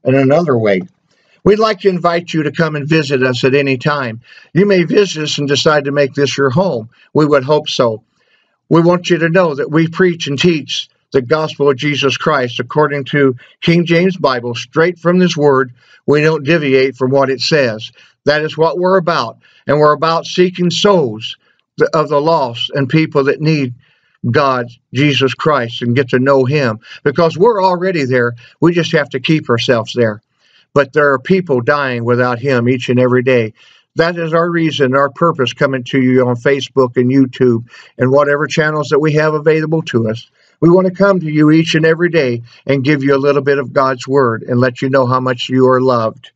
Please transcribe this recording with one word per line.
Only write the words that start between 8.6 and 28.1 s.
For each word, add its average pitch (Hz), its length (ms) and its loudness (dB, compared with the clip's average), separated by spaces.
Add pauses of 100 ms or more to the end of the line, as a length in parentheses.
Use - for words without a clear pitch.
We 165 120 4
want 175 280 0
you 175 80 2
to 165 120 -2
know 165 260 0
that 139 140 -6
we 160 180 2
preach 170 400 -2
and 139 120 -6
teach 156 480 -2 (240)
the 135 100 0
gospel 147 480 -2
of 135 80 0
Jesus 135 380 -2
Christ 127 440 -2
according 143 460 -2
to 135 300 0 (260)
King 170 240 2
James 175 300 0
Bible, 120 400 -4
straight 170 420 -2
from 175 220 0
this 175 160 2
word. 135 380 2 (320)
We 147 160 2
don't 156 240 0
deviate 135 500 2
from 131 160 -2
what 135 180 2
it 127 120 -4
says. 120 500 -2 (340)
That 151 180 0
is 156 140 -8
what 160 200 0
we're 185 200 2
about. 156 420 -2 (280)
And 147 120 2
we're 151 140 6
about 160 320 -2
seeking 180 440 0
souls 151 680 0 (400)
th-, 147 160 2
of 156 140 0
the 143 140 0
lost 143 520 -2
and 139 140 -2
people 156 380 0
that 143 160 -2
need 147 320 -2 (580)
God, 131 340 0 (260)
Jesus 131 440 0
Christ, 127 480 -2
and 120 120 0
get 127 140 0
to 131 80 0
know 131 280 2
him. 123 340 -2 (240)
Because 165 340 0
we're 202 260 2
already 175 420 0
there, 120 280 0 (260)